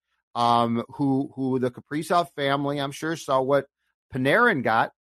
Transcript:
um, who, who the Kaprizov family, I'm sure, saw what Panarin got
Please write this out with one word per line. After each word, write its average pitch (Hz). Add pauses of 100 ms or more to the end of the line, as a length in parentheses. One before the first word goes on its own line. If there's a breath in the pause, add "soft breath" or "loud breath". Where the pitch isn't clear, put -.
(340)
um, 117
who, 139
who 131
the 123
Kaprizov 165
family, 143
I'm 139
sure, 160
saw 135
what 135 (460)
Panarin 156
got 113 (160)